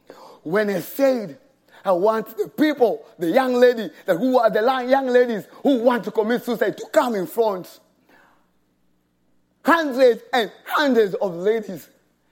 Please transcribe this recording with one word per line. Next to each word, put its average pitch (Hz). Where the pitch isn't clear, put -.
When 208
I 190
said, 240
"I 196
want 220
the 403
people, 262
the 165
young 254
lady, 240
that 170
who 254
are 226
the 208
la-, 262
young 262
ladies 240
who 269
want 233
to 202
commit 220
suicide 214
to -
come 262
in 185
front." 196
Hundreds 269
and 226
hundreds 240
of 185
ladies 196